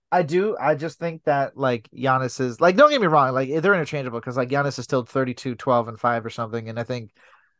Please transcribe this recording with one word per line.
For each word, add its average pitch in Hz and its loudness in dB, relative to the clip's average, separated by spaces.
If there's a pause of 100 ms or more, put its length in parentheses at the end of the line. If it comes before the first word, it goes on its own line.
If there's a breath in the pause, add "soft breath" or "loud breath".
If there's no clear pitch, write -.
(120)
I 180 4
do. 180 0
I 147 2
just 151 -8
think 165 -8
that, 143 0
like, 123 -2
Giannis 131 0
is, 123 -4
like, 180 4
don't 294 8
get 285 0
me 202 2
wrong, 143 4
like, 131 -2
they're 160 2
interchangeable 135 -4
'cause, 123 -8
like, 131 0
Giannis 139 -2
is 123 -8
still 131 -2
thirty-two, 127 -4
twelve, 120 2
and 113 -12
five 117 0
or 113 -8
something, 113 -8
and 113 -10
I 117 -4
think 117 -8 (480 soft breath)